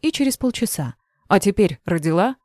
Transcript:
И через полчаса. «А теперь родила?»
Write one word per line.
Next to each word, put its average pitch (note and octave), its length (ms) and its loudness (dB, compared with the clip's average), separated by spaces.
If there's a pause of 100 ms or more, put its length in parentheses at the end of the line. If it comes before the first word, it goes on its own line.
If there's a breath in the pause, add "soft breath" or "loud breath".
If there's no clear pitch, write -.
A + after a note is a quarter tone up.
И D#4+ 100 0
через C4+ 240 0
полчаса. A3 600 -4 (320)
«А G3 120 6
теперь G3 460 0
родила?» E3+ 580 0